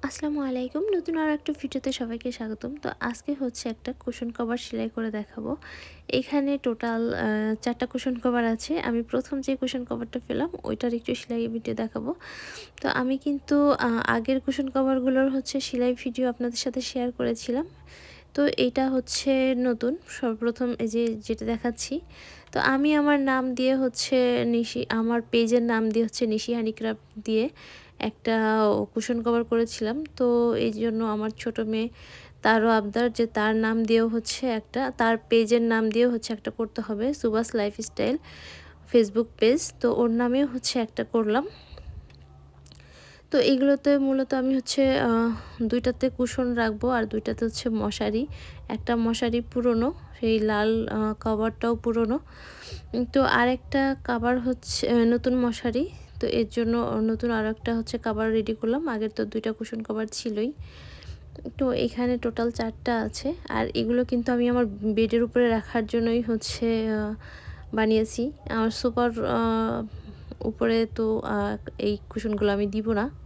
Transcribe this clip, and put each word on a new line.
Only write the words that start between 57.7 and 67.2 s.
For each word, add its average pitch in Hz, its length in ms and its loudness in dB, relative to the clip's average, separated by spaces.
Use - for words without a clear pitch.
হচ্ছে 226 240 -2
কভার 220 340 0
রেডি 220 220 2
করলাম। 247 340 0
আগের 220 280 -2
তো 226 80 0
দুইটা 220 280 -4
কুশন 220 300 -8
কভার 220 300 -4
ছিলই। 220 400 -4
তো 262 140 2
এখানে 247 460 0
টোটাল 233 320 -2
চারটা 226 500 -2
আছে। 220 340 -4
আর 226 260 -2
এগুলো 240 300 2
কিন্তু 247 280 0
আমি 240 160 4
আমার 247 180 4
বেডের 214 560 2
উপরে 240 260 4
রাখার 226 380 0
জন্যই 233 360 2
হচ্ছে, 226 680 0
আহ, 214 260 -2